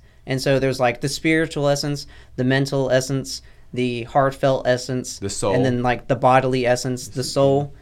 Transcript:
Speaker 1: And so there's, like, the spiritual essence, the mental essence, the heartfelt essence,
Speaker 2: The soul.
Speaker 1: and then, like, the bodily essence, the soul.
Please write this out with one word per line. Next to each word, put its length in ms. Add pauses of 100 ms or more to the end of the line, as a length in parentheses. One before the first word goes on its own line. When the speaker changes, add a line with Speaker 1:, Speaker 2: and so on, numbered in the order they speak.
(260)
Speaker 1:
And 160
so 180
there's, 200
like, 220
the 80
spiritual 580
essence, 400 (300)
the 60
mental 460
essence, 520 (320)
the 300
heartfelt 640
essence, 540
Speaker 2:
The 100
soul. 240
Speaker 1:
and 120
then, 180
like, 240
the 80
bodily 500
essence, 440
the 140
soul. 580